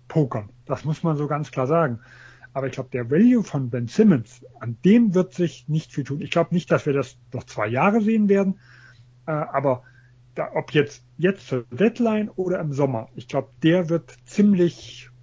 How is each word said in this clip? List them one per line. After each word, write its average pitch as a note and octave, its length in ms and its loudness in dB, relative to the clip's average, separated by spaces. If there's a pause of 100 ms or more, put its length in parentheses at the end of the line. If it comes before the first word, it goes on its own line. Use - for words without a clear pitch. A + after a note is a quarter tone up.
Pokern. B2 440 -2 (160)
Das - 180 -8
muss D3+ 180 -6
man D#3+ 140 0
so D3 100 -4
ganz D3 240 -6
klar C3 160 -2
sagen. D3 320 0 (540)
Aber C3+ 140 -6
ich C3 60 -6
glaub, - 180 -10
der A#2+ 200 -6
Value A3+ 340 4
von C3 260 -4
Ben A#2+ 160 -4
Simmons, E3+ 580 2 (140)
an A#2 260 -10
dem G#3+ 300 6
wird F#3 200 0
sich - 340 -4
nicht D3+ 240 -4
viel D3 100 -6
tun. C#3 180 -8
Ich B2 120 -8
glaub E3+ 180 0
nicht, E3+ 200 -2
dass D3 140 2
wir D3 80 0
das C#3 240 -2 (160)
noch A#2+ 120 -10
zwei G#2+ 240 -4
Jahre F3+ 320 2
sehen G#3+ 280 2
werden. G3 300 2 (680)
Äh, D#3+ 40 -6
aber C#3 540 -2 (500)
da, D3+ 200 -6
ob - 180 -6
jetzt, - 320 0 (120)
jetzt F#3 300 -2
zur B2 240 -4
Deadline G#3+ 580 0
oder F3+ 300 -4
im D#3 140 -4
Sommer, C3 420 -2
ich - 140 -16
glaub, - 320 -6
der E3 280 2
wird E3 360 -4
ziemlich, - 840 0 (120)